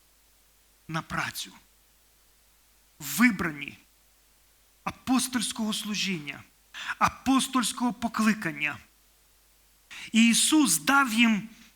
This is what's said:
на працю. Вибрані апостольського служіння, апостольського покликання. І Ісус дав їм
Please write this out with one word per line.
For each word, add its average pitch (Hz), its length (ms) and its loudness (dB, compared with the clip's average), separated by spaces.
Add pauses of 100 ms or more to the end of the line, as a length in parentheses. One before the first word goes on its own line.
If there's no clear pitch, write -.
(880)
на 160 140 -6
працю. - 500 -8 (1500)
Вибрані 147 800 -2 (1080)
апостольського - 880 -2
служіння, 175 680 -6 (560)
апостольського 247 920 0
покликання. 170 840 -2 (1300)
І 226 160 6
Ісус 226 500 4
дав 269 340 2
їм 220 360 2 (280)